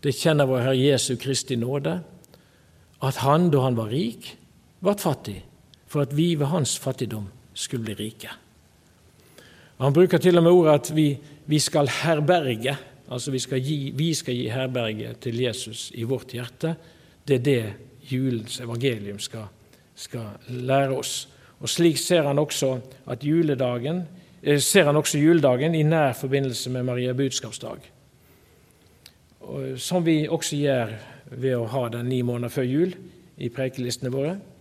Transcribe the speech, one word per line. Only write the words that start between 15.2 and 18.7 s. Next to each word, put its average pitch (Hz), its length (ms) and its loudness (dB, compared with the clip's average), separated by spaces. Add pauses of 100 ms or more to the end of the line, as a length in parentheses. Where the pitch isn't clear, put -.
til 117 220 -6
Jesus - 500 -6
i 117 100 -8
vårt 120 300 -6
hjerte. 123 400 -6 (540)
Det 139 80 4
er 123 100 0
det 117 280 2 (360)
julens 127 540 -4
evangelium 117 580 -4